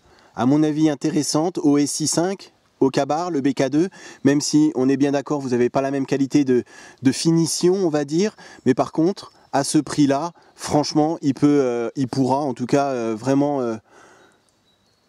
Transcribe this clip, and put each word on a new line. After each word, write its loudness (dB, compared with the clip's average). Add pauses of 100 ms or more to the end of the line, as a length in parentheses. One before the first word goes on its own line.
(340)
à -2
mon 4
avis 2
intéressante -2
au 2
S -2
I -4
cinq, -4 (260)
au 2
Ka-Bar, -2
le -2
B 0
K 0
deux, 0 (340)
même 4
si 2
on 0
est 2
bien 0
d'accord, -2
vous -8
n'avez 2
pas -2
la -4
même -4
qualité 0
de, 2 (380)
de 2
finition, 0
on 0
va -2
dire, -2 (280)
mais 4
par -2
contre, -2 (180)
à 0
ce -2
prix-là, 0 (240)
franchement, 0
il 0
peut, 2
euh, 0
il -2
pourra 0
en -4
tout -8
cas, 2
euh, -4
vraiment, 0
euh, -4 (1300)